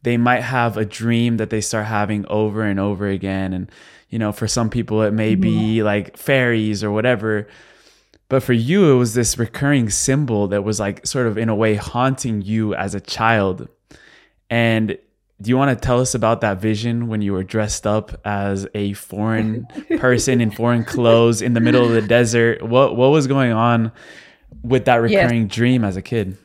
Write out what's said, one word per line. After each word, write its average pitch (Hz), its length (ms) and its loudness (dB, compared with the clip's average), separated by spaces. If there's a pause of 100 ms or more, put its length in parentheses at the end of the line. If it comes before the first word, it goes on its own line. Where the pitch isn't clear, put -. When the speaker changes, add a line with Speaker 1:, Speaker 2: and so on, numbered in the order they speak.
Speaker 1:
they 120 140 0
might 120 260 2
have 120 340 -2
a 110 80 -2
dream 117 520 -2
that 107 140 -4
they 110 100 -2
start 107 260 -4
having 104 400 -2
over 107 380 -2
and 98 160 -2
over 101 260 -4
again. 95 460 -4
And, 92 180 -8 (380)
you 113 100 -6
know, 107 140 -2
for 110 160 -6
some 117 220 -2
people, 110 320 -2
it 104 100 2
may 110 240 0
be 110 400 2
Speaker 2:
Mm-hmm. 110 100 0
Speaker 1:
like 104 300 -2
fairies 113 680 0
or 107 80 -2
whatever. 107 560 -2 (840)
But 131 140 0
for 127 100 0
you, 147 400 4
it 131 40 6
was 120 180 2
this 117 240 0
recurring 127 500 0
symbol 117 600 0
that 101 160 -2
was, 107 160 -2
like, - 260 -6
sort 127 220 -2
of 104 100 -4
in 113 100 -2
a 110 60 0
way 110 220 2
haunting 120 680 -2
you 107 320 -2
as 98 220 -6
a 95 40 -6
child. 104 680 0 (800)
And 113 480 0 (420)
do 101 100 -6
you 127 60 2
wanna 135 200 2
tell 123 240 0
us 127 160 -2
about 110 240 0
that 101 200 -2
vision 113 460 -2
when 110 160 -4
you 101 100 -2
were 95 120 -2
dressed 107 420 -4
up 107 380 -2
as 98 500 -4
a 101 200 -4
foreign 110 720 -4
Speaker 2:
<laughs> - 320 -6
Speaker 1:
person 123 420 2
in 110 100 0
foreign 117 340 0
clothes 117 580 4
in 120 120 0
the 117 60 2
middle 117 240 4
of 117 80 2
the 113 100 2
desert? 117 640 2
What, 120 320 2
what 127 160 4
was 147 160 2
going 131 240 2
on 113 400 2 (680)
with 123 240 0
that 123 100 6 (120)
Speaker 2:
Yes. 196 160 4
Speaker 1:
recurring 117 220 2
dream 120 380 0
as 98 120 -4
a 98 60 -8
kid? 98 420 -4